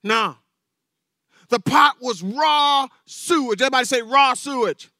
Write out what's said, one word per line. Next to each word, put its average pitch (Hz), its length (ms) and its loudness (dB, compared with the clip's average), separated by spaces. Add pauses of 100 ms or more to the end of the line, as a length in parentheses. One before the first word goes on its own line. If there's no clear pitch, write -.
No. 208 360 -2 (1120)
The 233 100 0
pot 294 400 2
was 233 240 -8
raw 285 640 0 (180)
sewage. 247 560 -2
Everybody 262 240 2
say 240 160 -2
raw 254 340 2
sewage. 240 540 -6 (100)